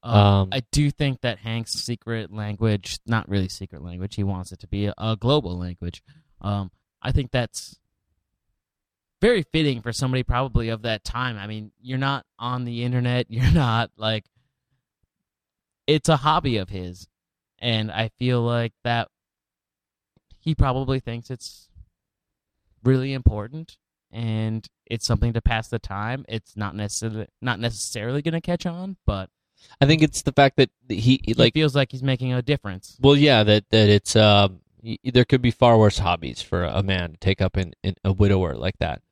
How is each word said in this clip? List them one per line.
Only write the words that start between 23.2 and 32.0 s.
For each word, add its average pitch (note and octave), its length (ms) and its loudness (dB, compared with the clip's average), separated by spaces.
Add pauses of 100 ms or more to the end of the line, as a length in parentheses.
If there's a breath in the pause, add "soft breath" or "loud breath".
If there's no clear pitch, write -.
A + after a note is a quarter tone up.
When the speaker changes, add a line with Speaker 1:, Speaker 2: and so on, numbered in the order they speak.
Speaker 1:
and A2 540 -4 (180)
it's - 220 -8
something A#2 260 0
to A2+ 80 -2
pass A2+ 280 -2
the A#2 100 -6
time. A2 500 -8
It's A2 280 -10
not G2+ 200 -6
necessarily, G#2+ 520 -8 (120)
not A#2+ 200 -4
necessarily A#2 600 -6
gonna E3 220 -4
catch F3 240 -4
on, F3+ 400 -10
but G2 240 -6 (500 soft breath)
Speaker 2:
I C#3 60 4
think D#3 160 6
it's - 180 0
the C3+ 120 -4
fact C#3 260 4
that C3 120 4 (200)
he, A#2 340 4
Speaker 1:
he A2+ 80 -2
Speaker 2:
like, A#2+ 220 4
Speaker 1:
feels D3+ 200 0
like C#3 180 0
he's B2+ 100 -12